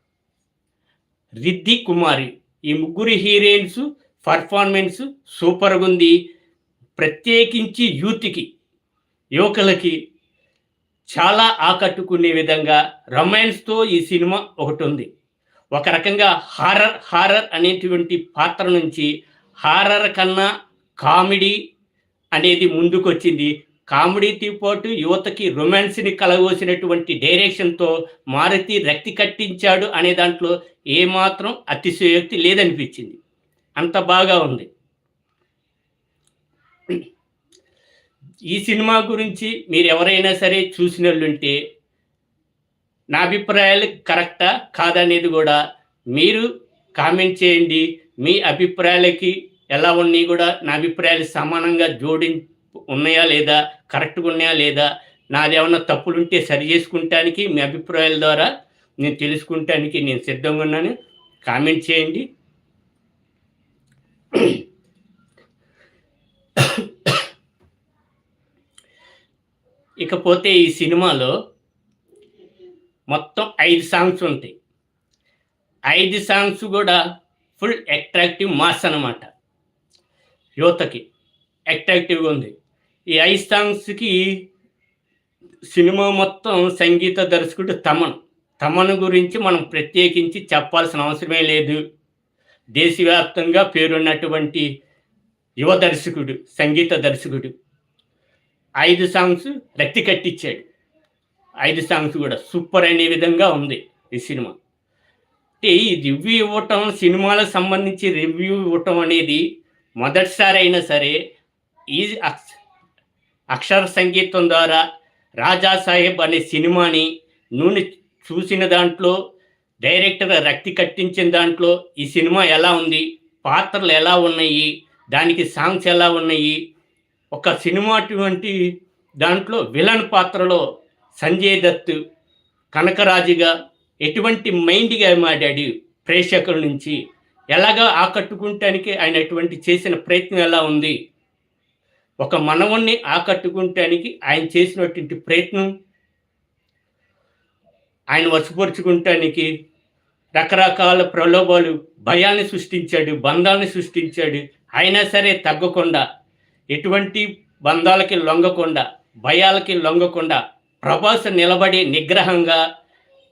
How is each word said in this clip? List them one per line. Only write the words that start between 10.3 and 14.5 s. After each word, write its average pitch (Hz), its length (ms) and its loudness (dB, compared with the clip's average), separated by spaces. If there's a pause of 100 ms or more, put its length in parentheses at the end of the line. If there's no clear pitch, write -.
చాలా 214 400 4
ఆకట్టుకునే 175 720 0
విధంగా 156 640 0 (160)
రొమాన్స్తో 220 760 0
ఈ 175 200 0
సినిమా 185 420 -2 (120)